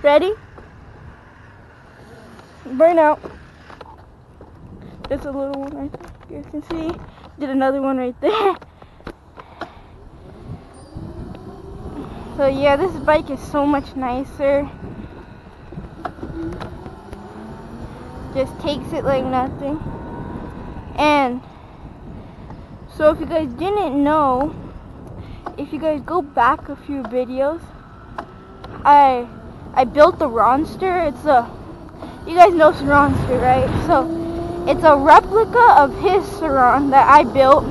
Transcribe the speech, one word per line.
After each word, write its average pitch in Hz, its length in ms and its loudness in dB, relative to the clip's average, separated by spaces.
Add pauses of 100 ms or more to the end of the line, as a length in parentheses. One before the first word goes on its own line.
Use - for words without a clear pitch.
Ready? 320 320 4 (2250)
Burnout. 302 520 4 (1900)
Just 277 160 -6
a 285 60 -8
little 277 300 -6
one 285 160 -10
right 277 160 -10
there. - 200 -18 (160)
You 294 140 -14
guys - 80 -18
can 302 140 -10
see. 330 340 -8 (400)
Did 269 120 -6
another 269 300 0
one 269 180 -2
right 254 220 -6
there. 403 360 0 (3750)
So 277 100 0
yeah, 277 300 2
this 339 160 0 (120)
bike 302 260 2
is 269 100 -8
so 285 240 -2
much 285 320 0
nicer. 277 720 -2 (3750)
Just 262 240 -4
takes 294 340 -6
it 285 120 -6
like 262 200 0
nothing. 269 540 -4 (1160)
And 277 440 2 (1600)
so 302 160 4
if 311 80 -4
you 311 60 -6
guys 311 240 -2
didn't 320 520 -2
know, 285 500 2 (1040)
if 285 160 -10
you 302 60 -8
guys 302 220 -2
go 320 220 -4
back 277 460 0
a 294 60 -10
few 277 300 -10
videos, 254 580 -4 (1200)
I, 269 440 6 (460)
I 254 100 4
built 294 340 6
the 311 100 0
Ronster. 285 800 0
It's - 180 -8
a, 254 220 4 (760)
you 320 80 -6
guys 359 200 6
know 311 180 6
Ronster, 277 680 0
right? 254 460 0
So 311 360 0 (440)
it's 285 160 0
a 311 140 8
replica 403 840 6
of 277 200 2
his 359 240 2
Saron 277 640 2
that 262 180 6
I 294 140 10
built. 269 480 4